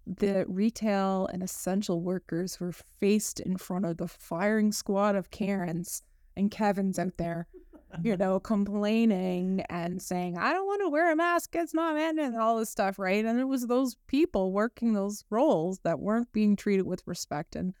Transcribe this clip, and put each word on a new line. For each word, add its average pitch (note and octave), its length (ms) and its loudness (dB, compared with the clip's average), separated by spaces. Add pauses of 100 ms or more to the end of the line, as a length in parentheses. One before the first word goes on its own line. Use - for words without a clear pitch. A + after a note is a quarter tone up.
the F#3+ 420 0
retail G3 840 0
and F3+ 100 -6
essential F#3 580 -2
workers F3+ 600 -4
were F3 120 -4
faced - 680 0
in F#3 160 -2
front F#3 280 -4
of E3+ 120 -2
the E3 120 -6
firing G#3 640 2
squad G3+ 440 2
of F#3 140 -4
Karens F3 720 -4 (340)
and G3+ 140 2
Kevins G3 480 0
out F3+ 180 -2
there E3+ 320 -4 (540)
you G#3 140 0
know, F#3+ 240 2
complaining G3+ 1300 0
and F3 320 -6
saying, F3+ 380 -4
"I A3+ 140 0
don't F#4+ 140 -2
wanna G4+ 220 -2
wear D#4 240 4
a D#4 40 2
mask, E4+ 380 0
it's E4 200 -2
not D#4+ 220 0
in," D#4 220 0
and C4 180 -2
all A3+ 220 2
this A3 120 -2
stuff, G3 280 -2
right? G3 260 0
And A3+ 140 0
it C4 60 0
was C4 220 0
those B3 300 0 (100)
people G3+ 460 2
working A3+ 400 0
those G#3 380 -2
roles G3+ 500 2
that E3 200 -2
weren't A3+ 320 0
being G#3 240 4
treated F#3+ 300 2
with F3+ 200 -6
respect. - 500 -8
And F3+ 240 -4